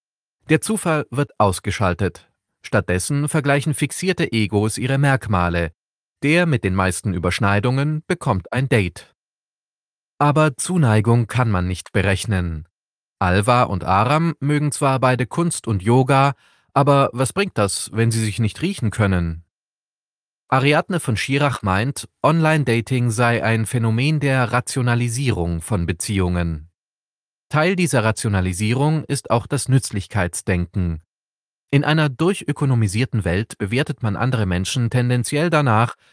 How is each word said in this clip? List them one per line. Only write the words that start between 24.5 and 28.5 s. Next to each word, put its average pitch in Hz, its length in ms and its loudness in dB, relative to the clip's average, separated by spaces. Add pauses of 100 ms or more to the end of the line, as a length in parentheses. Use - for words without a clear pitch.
Rationalisierung 117 1080 -2
von 87 240 -2
Beziehungen. 87 840 -2 (800)
Teil 165 260 2
dieser 143 280 0
Rationalisierung 107 1040 0